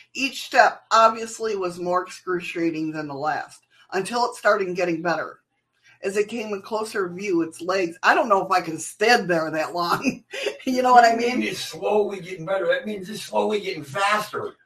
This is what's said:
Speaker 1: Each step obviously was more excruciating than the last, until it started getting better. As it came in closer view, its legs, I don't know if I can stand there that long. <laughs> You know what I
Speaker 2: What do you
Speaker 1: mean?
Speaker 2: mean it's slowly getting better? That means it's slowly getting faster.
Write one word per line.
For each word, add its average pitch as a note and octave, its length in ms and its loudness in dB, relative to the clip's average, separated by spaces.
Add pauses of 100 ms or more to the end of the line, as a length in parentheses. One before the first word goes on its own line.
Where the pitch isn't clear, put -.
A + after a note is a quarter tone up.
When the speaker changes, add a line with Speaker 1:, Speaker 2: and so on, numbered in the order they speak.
(140)
Speaker 1:
Each - 300 -6
step - 460 4
obviously A3+ 680 2
was F3+ 240 -4
more F3+ 220 0
excruciating E3 920 -4
than D3+ 160 -8
the C#3+ 60 -10
last, C#3+ 520 -6 (260)
until A3+ 340 -2
it A#3+ 100 -6
started G3 400 2
getting F3 260 -2
better. D#3+ 380 -4 (600)
As G3 160 -4
it G#3 120 0
came A3 240 -6
in G3 100 -8
closer G#3+ 460 -4
view, F3+ 340 -2
its E3 180 -6
legs, F3 440 -2
I A3+ 100 6
don't C#4 140 2
know F#3+ 160 4
if F#3+ 80 -2
I F3+ 80 4
can D#3+ 180 -8
stand G#3+ 500 2
there D#3+ 220 0
that D#3 240 -4
long. F3 540 -2
<laughs> - 60 -18 (300)
You B3+ 180 0
know B3 100 6
what A#3+ 120 12
I A3+ 80 8
Speaker 2:
What A#3 80 0
do A#3+ 40 0
you A#3+ 60 2
Speaker 1:
mean? A3 100 -2
Speaker 2:
mean G#3 80 -2
it's F#3 120 -6
slowly G3 600 -2
getting E3+ 240 -12
better? F#3 220 -2
That F3+ 180 0
means G3+ 240 -8
it's G#3+ 140 -10
slowly G#3 360 0
getting E3+ 240 -6
faster. G3+ 680 -2 (140)